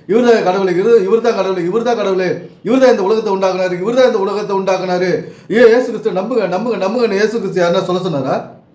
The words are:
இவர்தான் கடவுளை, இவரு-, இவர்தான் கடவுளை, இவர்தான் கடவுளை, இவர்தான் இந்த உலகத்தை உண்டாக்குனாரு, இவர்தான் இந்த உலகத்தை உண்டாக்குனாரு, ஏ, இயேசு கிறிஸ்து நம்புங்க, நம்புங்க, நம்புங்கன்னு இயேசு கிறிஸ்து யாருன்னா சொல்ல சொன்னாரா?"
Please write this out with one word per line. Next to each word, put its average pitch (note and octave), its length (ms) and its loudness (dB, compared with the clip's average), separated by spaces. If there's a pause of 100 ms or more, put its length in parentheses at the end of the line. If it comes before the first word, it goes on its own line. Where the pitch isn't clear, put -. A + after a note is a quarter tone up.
இவர்தான் A3+ 380 4
கடவுளை, F3+ 360 0
இவரு-, A3+ 220 4
இவர்தான் A3 320 -2
கடவுளை, F#3+ 300 -2
இவர்தான் A#3 320 -2
கடவுளை, F#3+ 520 -2 (160)
இவர்தான் B3+ 260 4
இந்த G#3 120 2
உலகத்தை G#3 300 0
உண்டாக்குனாரு, F#3 480 -2
இவர்தான் B3 260 2
இந்த A3 120 0
உலகத்தை G3 380 -2
உண்டாக்குனாரு, F3+ 680 -2 (340)
ஏ, B3 80 8
இயேசு B3 180 4
கிறிஸ்து G#3+ 260 -4
நம்புங்க, G3+ 380 -2
நம்புங்க, G3 340 -4
நம்புங்கன்னு A3 300 0
இயேசு G#3 280 -2
கிறிஸ்து F3+ 220 -2
யாருன்னா F3 220 0
சொல்ல F3+ 180 -4
சொன்னாரா?" D#3 560 -4 (160)